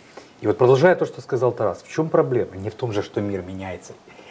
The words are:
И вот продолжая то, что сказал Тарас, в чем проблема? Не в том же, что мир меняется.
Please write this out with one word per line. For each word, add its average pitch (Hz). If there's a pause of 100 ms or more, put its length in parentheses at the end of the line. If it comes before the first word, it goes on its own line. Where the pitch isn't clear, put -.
(420)
И 107
вот 107
продолжая 135
то, 175
что -
сказал 123
Тарас, 104
в -
чем 160
проблема? 131
Не 95
в -
том 120
же, 104
что -
мир 101
меняется. 92 (380)